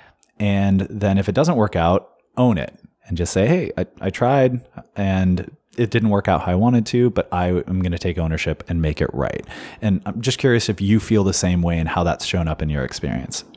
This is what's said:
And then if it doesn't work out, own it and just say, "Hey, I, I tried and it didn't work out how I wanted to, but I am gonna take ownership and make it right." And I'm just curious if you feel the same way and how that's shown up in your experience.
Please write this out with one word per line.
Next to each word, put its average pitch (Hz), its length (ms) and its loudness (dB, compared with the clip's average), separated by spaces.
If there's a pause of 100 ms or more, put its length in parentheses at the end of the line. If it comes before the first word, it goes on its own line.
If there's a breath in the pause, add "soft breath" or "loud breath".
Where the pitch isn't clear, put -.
(380 loud breath)
And 98 440 2
then 98 360 0
if 98 100 0
it 98 60 -2
doesn't 143 220 2
work 107 200 2
out, 87 340 2 (260)
own 120 220 2
it - 200 -8 (280)
and 85 100 -6
just 85 160 -2
say, 95 140 2
"Hey, 170 300 0
I, 90 100 -2 (140)
I 196 100 -4
tried 127 560 0 (300)
and 95 540 2 (260)
it 117 140 0
didn't 113 200 2
work 101 180 2
out 85 140 2
how 87 100 -2
I - 20 2
wanted 117 320 4
to, 123 240 2
but - 220 -2
I 90 160 0
am 90 340 0
gonna 87 160 -2
take 87 200 -4
ownership 80 500 -4
and 85 120 -2
make 76 200 -2
it - 120 0
right." - 320 -4 (380 loud breath)
And 101 240 0
I'm 101 140 -6
just 127 180 -2
curious 120 300 2
if 101 120 -4
you 101 200 4
feel 104 240 2
the 95 80 2
same 90 300 0
way 85 160 0
and 80 100 -2
how 87 160 -2
that's 85 200 -2
shown 85 240 -2
up 78 140 -4
in 78 80 -2
your 71 140 -2
experience. - 600 -8 (120)